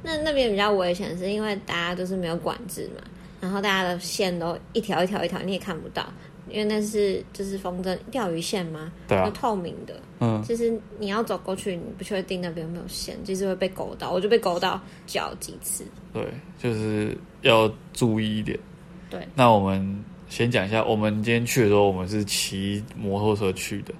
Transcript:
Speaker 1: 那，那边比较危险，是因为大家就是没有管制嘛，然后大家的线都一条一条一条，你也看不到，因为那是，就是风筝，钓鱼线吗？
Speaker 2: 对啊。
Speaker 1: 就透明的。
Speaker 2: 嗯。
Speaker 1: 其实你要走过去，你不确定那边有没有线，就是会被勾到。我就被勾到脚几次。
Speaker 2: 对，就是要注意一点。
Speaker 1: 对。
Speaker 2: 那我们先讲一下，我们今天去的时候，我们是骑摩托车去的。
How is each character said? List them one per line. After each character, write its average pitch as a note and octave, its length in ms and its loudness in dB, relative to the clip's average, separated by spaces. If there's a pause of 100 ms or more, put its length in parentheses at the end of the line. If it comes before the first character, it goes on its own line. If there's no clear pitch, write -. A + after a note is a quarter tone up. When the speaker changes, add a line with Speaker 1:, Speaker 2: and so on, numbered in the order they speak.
Speaker 1:
那， D#4+ 140 -2
那 D4+ 140 0
边 C4+ 200 4
比 G3 40 2
较 G3+ 160 4
危 F3+ 220 2
险， F3+ 240 -4
是 F#3 140 -2
因 G#3+ 100 -2
为 G#3+ 140 -2 (100)
大 - 80 -6
家 E3+ 220 0
就 F3+ 100 -2
是 F#3 100 -2
没 F3+ 120 -2
有 E3 100 0
管 E3 180 -2 (120)
制 - 280 -8
嘛， - 80 -14 (380)
然 F#3 100 -2
后 G3 80 0
大 G3+ 80 2
家 F#3+ 160 4
的 F3+ 160 0
线 F3+ 380 0
都 E3 200 -2 (160)
一 - 60 2
条 F3+ 240 2
一 F#3 40 2
条 F3+ 180 0
一 - 20 0
条， F3 140 -4
你 F#3+ 120 -2
也 F3+ 60 -2
看 F3 200 -6
不 - 100 -10
到， - 180 -4 (420)
因 - 80 -6
为 G#3+ 60 0
那 G#3+ 200 2
是， G3+ 400 2 (100)
就 G3 100 -6
是 G3 140 -4
风 F#3 260 -4
筝， F#3 140 0 (140)
钓 G#3+ 200 0
鱼 E3 80 0
线 F3+ 280 -2
吗？ D#3+ 240 -8 (160)
Speaker 2:
对 G3+ 100 4
啊。 F#3 80 4
Speaker 1:
就 G#3 60 0
透 G#3+ 240 0
明 F3 200 -6 (120)
的。 - 80 -10 (240)
Speaker 2:
嗯。 A2+ 260 2
Speaker 1:
其 A#3 100 0
实 A3+ 240 2 (200)
你 G#3 80 -4
要 G#3 160 2
走 G#3+ 160 -2
过 F#3+ 160 -4
去， F#3+ 200 -4
你 E3+ 60 -6 (160)
不 F#3+ 60 -8
确 F#3+ 200 -2
定 F#3 160 -4
那 F3 120 -4
边 D#3+ 140 -6
有 D#3+ 60 -6
没 F3 60 -6
有 F3 100 -8
线， - 360 -8
就 F#3+ 120 -4
是 F#3+ 120 0
会 F#3 80 0
被 F#3 140 0
勾 - 280 -8
到。 C#3 140 -4
我 F#3 100 2
就 G3+ 80 2
被 A3+ 80 8
勾 F3 220 2
到 F#3 200 2 (280)
脚 D2+ 320 -4
几 - 220 -12
次。 - 220 -6 (300)
Speaker 2:
对， A2 120 -4 (340)
就 B2 140 0
是 G#2+ 440 0 (240)
要 A2 300 8 (200)
注 A2+ 280 4
意 G#2+ 180 2
一 G#2+ 60 -2
点。 - 140 -2 (520)
Speaker 1:
对。 F#2 240 -8
Speaker 2:
那 A#2+ 160 8
我 A2 100 10
们 G2 440 0 (260)
先 A#2+ 200 2
讲 A#2 140 4
一 F#2+ 60 -2
下， A2 140 4
我 A2+ 120 4
们 G#2+ 280 2
今 A#2 100 4
天 A#2 100 4
去 A#2+ 200 4
的 G#2+ 40 8
时 G2+ 60 8
候， G2+ 140 8
我 G2 40 6
们 F#2 160 -2
是 G#2+ 160 0
骑 G2+ 600 -2 (120)
摩 G2+ 240 -2
托 G#2 160 4
车 G2+ 180 0
去 G2+ 280 -6
的。 - 180 -12